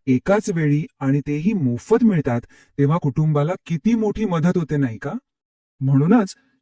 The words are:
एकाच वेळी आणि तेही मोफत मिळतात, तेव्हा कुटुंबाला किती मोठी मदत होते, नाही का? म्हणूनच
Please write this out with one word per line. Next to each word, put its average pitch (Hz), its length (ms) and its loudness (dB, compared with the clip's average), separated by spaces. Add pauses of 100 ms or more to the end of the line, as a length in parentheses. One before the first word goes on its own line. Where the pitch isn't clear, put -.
एकाच 190 420 0
वेळी 156 360 0 (140)
आणि 139 280 0
तेही 156 260 -2
मोफत 156 500 0
मिळतात, 143 380 2 (360)
तेव्हा 143 200 2
कुटुंबाला 151 560 0 (120)
किती 214 300 0
मोठी 214 300 -2
मदत 175 320 0
होते, 151 200 -2
नाही 123 200 -2
का? 151 160 -8 (680)
म्हणूनच 156 540 2 (260)